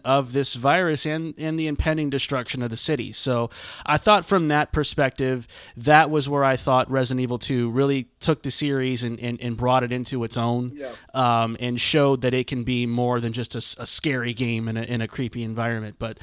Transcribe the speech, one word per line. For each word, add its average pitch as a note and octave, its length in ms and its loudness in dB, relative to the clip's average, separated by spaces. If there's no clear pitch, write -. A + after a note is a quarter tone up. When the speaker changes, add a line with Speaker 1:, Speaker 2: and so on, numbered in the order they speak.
Speaker 1:
of C3 260 2
this C3+ 240 0
virus D3+ 500 2
and, D#3+ 320 -4
and D#3+ 220 -4
the D#3+ 80 -2
impending D3+ 420 -2
destruction C3 540 -4
of A#2+ 60 -4
the A2+ 80 -4
city." B2+ 340 0
So A#2+ 380 0
I D3+ 120 2
thought G3+ 280 4
from F3+ 220 2
that D3 240 0
perspective, D3 460 0
that D3 340 6
was D3 200 0
where C#3+ 140 2
I C3+ 120 4
thought B2+ 340 2
Resident C3 320 0
Evil B2 160 -2
two A#2+ 320 0
really C3+ 380 0
took - 240 0
the C3+ 80 -2
series C3 520 2
and, A#2 160 -6
and, A#2+ 220 -6
and A#2+ 160 -4
brought B2 260 4
it A#2+ 80 -4
into B2 320 -4
its A2+ 140 -2
own, A#2+ 380 0
Speaker 2:
Yeah. C3+ 180 -12
Speaker 1:
um, A#2 460 2
and B2 220 -4
showed C#3 400 4
that B2 120 0
it B2+ 140 -2
can B2 160 -6
be B2 220 -2
more A#2+ 340 0
than A#2 140 -4
just A#2 220 -6
a - 20 -6
s-, - 220 2
a A#2+ 60 -12
scary B2 480 2
game A2+ 360 -2
in A2 80 -4
a, A2+ 60 -4
in A#2 180 -4
a A2+ 60 -4
creepy A#2+ 360 -6
environment, A2+ 560 -6
but A2+ 240 -8